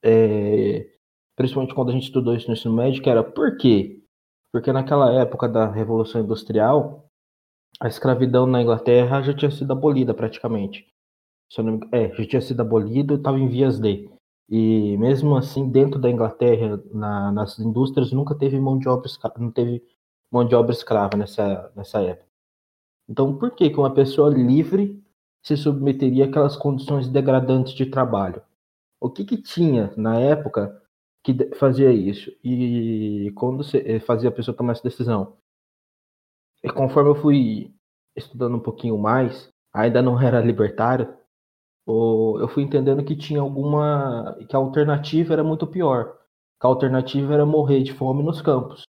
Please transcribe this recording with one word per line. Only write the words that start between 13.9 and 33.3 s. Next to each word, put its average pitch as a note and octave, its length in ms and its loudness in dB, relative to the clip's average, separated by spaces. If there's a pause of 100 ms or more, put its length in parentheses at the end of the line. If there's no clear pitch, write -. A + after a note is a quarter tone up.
E A2 460 2
mesmo C3+ 400 2
assim, C3 340 -4
dentro C#3 280 4
da B2 120 2
Inglaterra, A2+ 720 0 (100)
na, G#2 380 -4
nas G#2 280 -4
indústrias, B2 520 -2
nunca C#3+ 240 -4
teve C#3 240 -2
mão C3+ 200 0
de C3 100 -4
obra B2+ 180 0
escra-, - 320 -10
não A#2+ 140 -6
teve A#2+ 300 -2 (500)
mão B2 140 2
de A#2 80 2
obra A#2 180 4
escrava G2+ 440 -2
nessa, G2 600 -4
nessa G2+ 240 -6
época. F2+ 260 -6 (840)
Então, C3+ 300 -2
por B3 140 -4
que D#3 180 2
que D3 80 -4
uma C3+ 160 2
pessoa C#3 340 4
livre D#3+ 760 2 (420)
se D3+ 120 -2
submeteria C3+ 680 2
àquelas C#3 320 0
condições C3+ 520 -2
degradantes C3 680 2
de C3 120 -2
trabalho? A2+ 560 -2 (580)
O - 80 -4
que G3 160 -8
que G#3+ 120 -4
tinha C3+ 600 0
na A2 220 0
época C3+ 640 -2 (420)
que C3+ 80 0
de-, B2 220 -2
fazia C3 380 4
isso? G2+ 400 0 (100)
E A2+ 920 -2